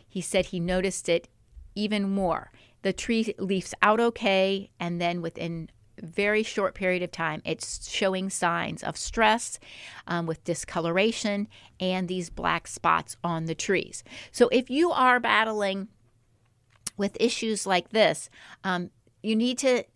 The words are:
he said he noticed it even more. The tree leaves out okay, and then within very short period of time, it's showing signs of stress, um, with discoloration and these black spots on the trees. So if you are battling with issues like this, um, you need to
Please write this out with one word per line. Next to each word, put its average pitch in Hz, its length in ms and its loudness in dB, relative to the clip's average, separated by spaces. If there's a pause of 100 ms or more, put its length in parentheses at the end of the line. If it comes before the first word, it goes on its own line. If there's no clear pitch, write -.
he 190 120 -8
said 185 260 0
he 180 140 -6
noticed 185 480 -2
it 170 180 2 (480)
even 202 340 0
more. 190 440 -2 (300)
The 196 100 0
tree 220 460 0
leaves 190 420 -2
out 214 200 6
okay, 196 680 2 (100)
and 175 200 -4
then 175 220 -2
within 165 480 -8 (320)
very 208 400 0
short 202 320 -2
period 180 260 0
of 180 120 -6
time, 156 320 -4
it's - 440 -6
showing 190 400 -2
signs 170 540 -2
of - 140 -6
stress, - 640 0 (480)
um, 170 180 -2
with 160 160 -4
discoloration 196 1040 0 (320)
and 185 300 0
these 180 200 -4
black 170 380 -4
spots - 560 0
on 165 220 -2
the 160 100 -4
trees. - 480 -2 (300)
So - 160 6
if 247 200 2
you 311 220 2
are 254 300 4
battling 214 680 2 (1080)
with 196 240 -2
issues 220 480 0
like 180 220 2
this, 202 380 4 (360)
um, 180 260 -2 (320)
you 220 140 2
need 247 220 2
to 254 260 2 (120)